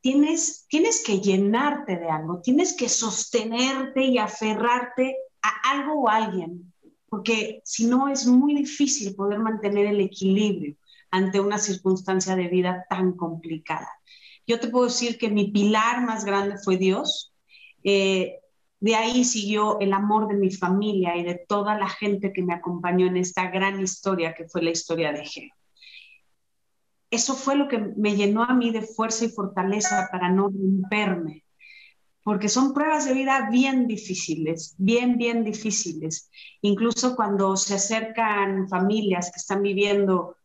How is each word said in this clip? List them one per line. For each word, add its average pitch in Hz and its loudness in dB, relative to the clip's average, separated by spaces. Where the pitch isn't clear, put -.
tienes, 294 0
tienes 392 2
que 196 0
llenarte 202 2
de 170 -6
algo, 160 -4
tienes 311 2
que 240 -2
sostenerte 247 -2
y 254 4
aferrarte 240 0
a 214 -2
algo 285 -2
o 233 2
alguien, 185 -2
porque 214 -4
si 226 -2
no 254 2
es 254 -2
muy 262 6
difícil 269 -2
poder 202 -2
mantener 208 0
el 208 2
equilibrio 190 0
ante 190 2
una 196 0
circunstancia 190 0
de 180 0
vida 180 0
tan 185 0
complicada. 165 -6
Yo 233 0
te 240 -4
puedo 247 2
decir 233 -2
que 226 -2
mi 208 2
pilar 220 2
más 220 -2
grande 202 -2
fue 185 0
Dios. 190 -2
Eh, 190 2
de 220 2
ahí 240 2
siguió 208 0
el 196 2
amor 208 2
de 202 -2
mi 196 4
familia 190 0
y 175 -2
de 175 -4
toda 208 0
la 196 -2
gente 196 -2
que 185 -4
me 180 0
acompañó 175 0
en 180 2
esta 180 -2
gran 196 -2
historia 185 -2
que 165 -14
fue 165 -4
la 165 2
historia 165 -2
de 147 -8
Jero. - -14
Eso 233 0
fue 277 0
lo 277 2
que 233 -2
me 208 0
llenó 208 2
a 247 2
mí 240 4
de 220 -2
fuerza 226 -2
y 226 0
fortaleza 190 0
para 185 -2
no 196 4
romperme, 190 0
porque 208 0
son 262 2
pruebas 294 0
de 262 0
vida 269 0
bien 254 4
difíciles, 165 -4
bien, 233 2
bien 233 0
difíciles. 165 -6
Incluso 226 0
cuando 196 2
se 196 -2
acercan 208 -2
familias 190 0
que - -14
están 196 -2
viviendo 196 2